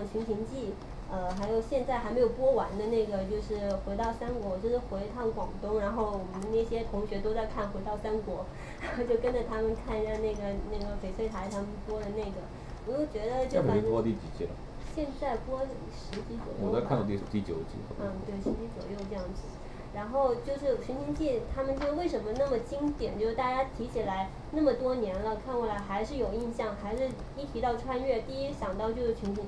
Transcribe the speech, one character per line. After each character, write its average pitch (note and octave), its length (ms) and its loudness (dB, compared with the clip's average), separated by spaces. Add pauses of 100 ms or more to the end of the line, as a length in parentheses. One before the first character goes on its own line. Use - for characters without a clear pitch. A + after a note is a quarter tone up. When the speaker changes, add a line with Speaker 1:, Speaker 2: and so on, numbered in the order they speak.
(120)
Speaker 1:
《寻 A3 140 0
秦 G#3+ 200 2
记》， A#3+ 260 -4 (420)
呃， F#3 220 0
还 G3+ 160 0
有 A3+ 100 4
现 B3 240 2
在 B3 140 2
还 A3 120 -2
没 B3 100 4
有 A3+ 80 8
播 C4 240 6
完 F#3+ 240 2
的 G#3+ 100 0
那 A3+ 180 4
个， G3 200 0
就 G#3+ 160 0
是 G3+ 340 0 (100)
《回 G3+ 120 -2
到 A3+ 160 2
三 A#3+ 280 -2
国》， F#3+ 160 0
就 A3 120 0
是 A#3+ 80 4
回 G3+ 220 -4
一 G#3+ 160 -4
趟 A#3 180 0
广 F#3+ 160 -2 (120)
东， G#3+ 200 2
然 G3+ 120 2
后 A3+ 120 2
我 F#3+ 340 -2
们 G3+ 120 -4
那 A3+ 120 4
些 A#3 260 0
同 G#3 160 0
学 G#3+ 140 -2
都 G#3+ 140 2
在 A3 120 2
看 G#3+ 220 -2
《回 G3 180 -4
到 G#3+ 120 -2
三 G#3+ 240 0
国》， F#3 140 -4 (280)
<laughs> - 180 -10
然 - 160 -4
后 B3 60 2
就 A#3+ 180 4
跟 B3 120 4
着 A#3 100 2
他 A3 180 -2
们 A3+ 140 4 (100)
看 A3 160 0
一 G#3+ 40 2
下 G#3+ 80 0
那 G#3+ 200 0
个， G3+ 80 -4 (300)
那 G#3+ 80 -2
个 G3+ 60 -2 (180)
翡 F#3+ 120 -4
翠 A3 120 0
台 G3 240 -4
他 G3+ 60 -4
们 G3+ 100 -2 (200)
播 G#3+ 120 -2
的 G#3 160 -4
那 A3 80 -2
个， F#3 160 -4 (480)
我 A3+ 100 0
就 D4+ 100 2
觉 G#3+ 220 -2
得 B3+ 160 2
就 F#3 160 4
反 G3 140 6
正 G#3+ 60 6
Speaker 2:
这 - 0 -
翡 - 0 -
翠 A3 100 4
播 A2+ 100 6
第 A3+ 120 4
几 - 60 -2 (180)
季 - 80 -2
了？ - 60 -2 (440)
Speaker 1:
现 D4+ 120 0 (120)
在 B3+ 180 0
播 C4 240 -4
十 A#3+ 600 -6
集 A#3 240 -6
左 - 80 -6
右 G2 180 0
吧。 A2+ 60 4
Speaker 2:
我 - 20 6
在 - 80 2
看 B2+ 100 6
到 G#2+ 60 4
第， G2+ 140 2 (140)
第 G#2 100 4
九 F2 140 -2 (100)
集。 - 160 -6 (180)
Speaker 1:
嗯， D4+ 120 -2 (160)
对， G3+ 100 -4
十 G3 140 0
集 A3+ 260 -2
左 - 140 -6
右 G3+ 80 -4 (100)
这 G#3 60 -4
样 F#3 80 -4 (100)
子。 - 80 -6 (540)
然 G#3 140 -4
后 C4 260 6
就 C4 180 -2
是 C#4 320 2
《寻 B3 100 -2 (100)
秦 D4 100 0
记》， D4+ 140 2 (260)
他 C4+ 80 2
们 C4+ 160 0
就 C#4+ 140 2
为 E4+ 140 2
什 D4 100 0
么 G#3+ 200 -2
那 C#4 120 4
么 B3 100 4
经 C#4+ 340 0
典， G3+ 260 -2
就 A3 80 4
是 A3+ 60 0
大 B3+ 180 2
家 C4+ 260 2
提 A3+ 100 -4
起 A3+ 160 0
来 F#3+ 260 0 (220)
那 D#4 100 2
么 C4+ 120 8
多 B3+ 220 2
年 G3+ 280 0
了， G#3+ 220 0
看 B3+ 100 -2
过 A#3 120 2
来 G#3 100 0
还 G3+ 260 0
是 C#4+ 140 -2
有 G3+ 160 2
印 A#3 200 0
象， G#3 280 -2
还 G#3 140 -2
是 C4 140 2 (280)
一 C#4+ 80 -4
提 A#3 160 -4
到 A#3+ 140 4
穿 B3+ 280 -2
越， B3 180 4
第 C4+ 120 -6
一 C#4 200 -2
想 G3 240 -2
到 A3 140 2
就 A#3+ 100 -2
是 A3+ 140 2
寻 G3+ 200 -2
秦， G#3 120 -2